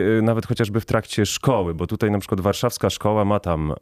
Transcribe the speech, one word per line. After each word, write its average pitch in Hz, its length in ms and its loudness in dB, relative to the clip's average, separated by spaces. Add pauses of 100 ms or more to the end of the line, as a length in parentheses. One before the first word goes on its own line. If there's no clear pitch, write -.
(180)
e, 110 40 2
nawet 113 240 0
chociażby 113 360 0
w - 40 -6
trakcie 107 400 0
szkoły, 98 480 0
bo 82 140 -4
tutaj 107 240 0
na 104 80 2
przykład 95 220 -4
warszawska 101 480 0
szkoła 104 360 0
ma 101 140 2
tam, 78 420 -2